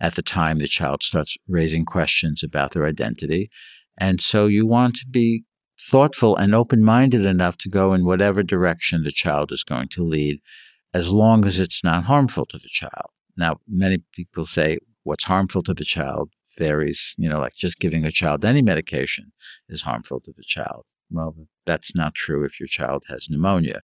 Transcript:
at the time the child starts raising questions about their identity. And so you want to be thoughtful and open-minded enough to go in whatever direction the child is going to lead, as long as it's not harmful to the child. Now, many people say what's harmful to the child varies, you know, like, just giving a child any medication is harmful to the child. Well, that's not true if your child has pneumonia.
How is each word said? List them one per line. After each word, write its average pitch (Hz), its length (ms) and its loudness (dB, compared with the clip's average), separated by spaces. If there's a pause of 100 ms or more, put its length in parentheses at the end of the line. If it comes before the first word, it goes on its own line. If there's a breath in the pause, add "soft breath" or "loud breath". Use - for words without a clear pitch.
at 85 140 -2
the 82 80 -6
time 80 360 0
the 71 100 -2
child 71 340 -2
starts - 340 -2 (120)
raising 82 360 0
questions 78 600 -2
about 71 280 -2
their 76 140 -2
identity. 78 640 -4 (480 loud breath)
And 95 220 0
so 107 260 2
you 104 180 4
want 120 320 4
to 127 140 -14
be 117 320 2 (380)
thoughtful 135 560 4
and 101 180 4
open-minded 117 720 4
enough 90 340 2
to - 100 -10
go 95 260 4
in 90 100 4
whatever 95 400 2
direction 85 580 0
the 73 80 -2
child 73 400 -2
is - 140 -8
going 65 240 -6
to 90 160 -4
lead, 76 360 -2 (520 soft breath)
as 90 200 -2
long 107 320 6
as 95 140 0
it's 92 240 -2
not 87 220 2
harmful 131 420 2
to - 120 -16
the - 120 -20
child. - 400 -10 (260)
Now, 82 300 0
many 95 320 0 (160)
people 85 320 -10
say 78 320 0 (240)
what's - 220 -6
harmful 92 400 0
to 90 100 -2
the 82 100 -8
child 73 460 -4 (280)
varies, 76 600 -2
you 82 100 0
know, 76 120 -2
like, 64 160 -6
just - 240 -6
giving 80 240 0
a 78 80 -2
child 73 320 0
any 135 180 4
medication 78 680 -2 (360 loud breath)
is 82 140 -10
harmful 64 380 -6
to - 160 -20
the - 100 -20
child. - 380 -8 (260)
Well, 82 240 -6 (320)
that's 82 300 -4
not 78 180 -2
true 73 300 -4
if - 160 -8
your 69 80 -12
child 69 400 -4
has - 200 -12
pneumonia. 80 520 0 (180)